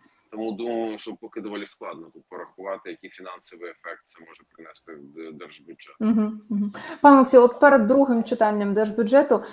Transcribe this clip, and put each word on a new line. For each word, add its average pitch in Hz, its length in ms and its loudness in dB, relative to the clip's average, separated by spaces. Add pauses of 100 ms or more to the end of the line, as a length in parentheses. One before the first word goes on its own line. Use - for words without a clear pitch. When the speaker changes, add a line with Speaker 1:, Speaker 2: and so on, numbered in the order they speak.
(320)
Speaker 1:
Тому 110 200 -8
думаю, 113 460 -6
що 107 180 -14
поки 110 260 -16
доволі 104 240 -12
складно 82 480 -18
тут - 160 -20
порахувати, 92 600 -14
який 92 200 -18
фінансовий 90 640 -20
ефект 82 340 -18
це - 140 -20
може 82 240 -20 (120)
принести 82 380 -20
в 71 100 -20
д-, 80 280 -18
держбюджет. 78 680 -20
Speaker 2:
Мгм, 214 500 -2
мгм. 202 240 -6 (280)
Пане 285 140 8
Олексію, 254 280 6
от 247 160 2
перед 269 280 6
другим 262 360 2
читанням 208 500 -2
держбюджету, 220 800 2